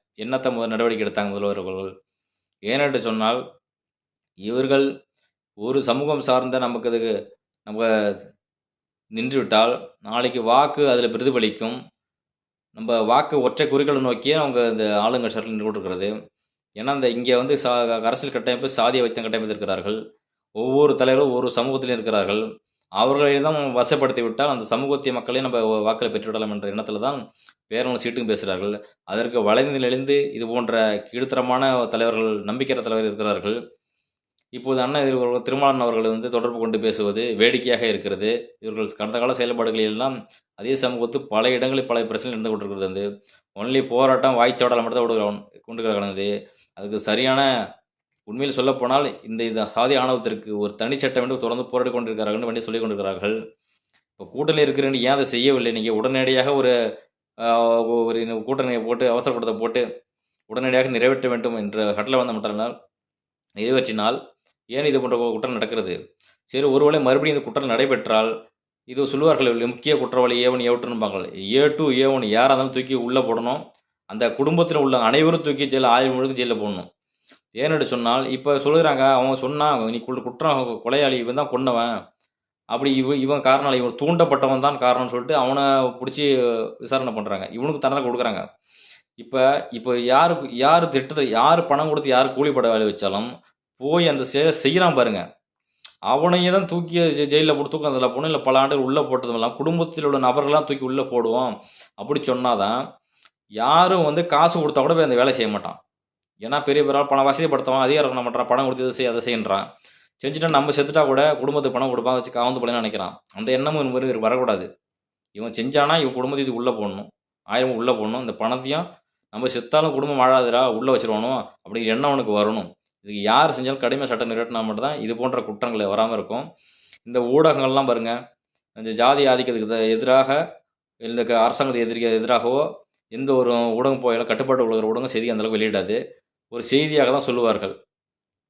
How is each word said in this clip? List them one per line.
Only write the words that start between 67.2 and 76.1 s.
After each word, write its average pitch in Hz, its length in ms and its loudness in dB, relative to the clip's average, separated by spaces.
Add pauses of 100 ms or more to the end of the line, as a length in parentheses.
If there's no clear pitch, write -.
இந்த 139 100 -4
குற்றம் 127 280 -4
நடைபெற்றால், 113 560 2 (600)
இது 135 180 -2
சொல்லுவார்கள், 139 420 2 (180)
முக்கிய 131 300 -2
குற்றவாளி 123 400 2
ஏ 123 100 2
ஒன், 127 140 2
ஏ 120 140 2
டூன்பாங்க. 110 440 -4 (300)
ஏ 131 140 4 (120)
டூ, 156 160 -2
ஏ 127 140 2
ஒன் 131 240 2
யாரா 120 240 4
இருந்தாலும் 131 220 0
தூக்கி 131 200 -4
உள்ள 123 240 0
போடணும். 120 420 -2 (480)
அந்த 110 200 -2
குடும்பத்துல 165 540 0
உள்ள 135 160 2
அனைவரும் 156 440 4
தூக்கி 143 220 -2
ஜெயில, 131 300 2
ஆயுள் 131 200 2